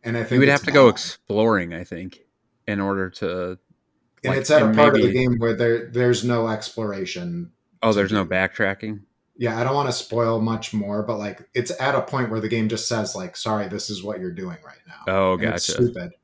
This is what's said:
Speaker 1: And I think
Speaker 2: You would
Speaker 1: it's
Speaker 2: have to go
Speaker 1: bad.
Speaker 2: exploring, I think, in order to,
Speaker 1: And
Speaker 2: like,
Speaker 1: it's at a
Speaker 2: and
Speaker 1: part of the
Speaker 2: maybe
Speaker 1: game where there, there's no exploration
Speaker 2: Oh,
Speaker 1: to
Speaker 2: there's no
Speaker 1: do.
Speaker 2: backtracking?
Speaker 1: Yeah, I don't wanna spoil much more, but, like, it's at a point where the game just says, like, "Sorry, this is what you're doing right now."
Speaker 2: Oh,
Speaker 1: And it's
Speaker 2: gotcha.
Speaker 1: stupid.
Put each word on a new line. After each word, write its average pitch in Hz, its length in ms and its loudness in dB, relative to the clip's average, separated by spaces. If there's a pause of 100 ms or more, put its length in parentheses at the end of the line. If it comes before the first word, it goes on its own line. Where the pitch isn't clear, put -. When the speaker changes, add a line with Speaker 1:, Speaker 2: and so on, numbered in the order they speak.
Speaker 1:
And 120 140 -4
I 117 40 -2
think 110 120 -6
Speaker 2:
You 123 60 6
would 139 100 8
Speaker 1:
it's 139 120 4
Speaker 2:
have - 60 -6
to 147 60 -2
go 135 140 10
Speaker 1:
bad. 107 80 6
Speaker 2:
exploring, 101 760 0
I 82 100 -10
think, 90 420 -14 (420)
in 104 120 -2
order 98 320 -2
to, 90 460 -6 (680)
Speaker 1:
And 127 80 0
Speaker 2:
like, 131 80 0
Speaker 1:
it's - 100 -4
at - 120 8
a 113 60 4
Speaker 2:
and 110 80 4
Speaker 1:
part 143 200 6
of - 60 4
the 123 60 4
Speaker 2:
maybe 101 120 2
Speaker 1:
game 123 180 2
where 113 160 0
there, 117 360 0
there's 123 360 2
no 120 240 0
exploration 95 1000 -6 (300)
Speaker 2:
Oh, 113 100 2
Speaker 1:
to 104 40 4
Speaker 2:
there's 101 160 2
no 104 120 0
Speaker 1:
do. 85 60 -6
Speaker 2:
backtracking? 98 720 -2 (360)
Speaker 1:
Yeah, 113 200 -4
I 120 60 0
don't 131 120 0
wanna 135 180 0
spoil 113 480 -2
much 110 320 -4
more, 104 280 -4
but, 107 160 -6
like, - 360 -10
it's 123 260 -4
at 135 160 -2
a 123 60 0
point 127 280 -4
where 110 120 -4
the 107 80 -4
game 110 180 0
just 107 220 -4
says, 113 260 -4
like, 92 220 -10
"Sorry, 104 320 -4
this 95 200 -8
is 95 140 -10
what 101 160 -8
you're 92 140 -8
doing 87 320 -10
right - 200 -20
now." - 220 -20
Speaker 2:
Oh, 95 280 2
Speaker 1:
And 85 80 -4 (100)
it's 87 160 -4
Speaker 2:
gotcha. - 140 -2
Speaker 1:
stupid. 90 280 -4 (120)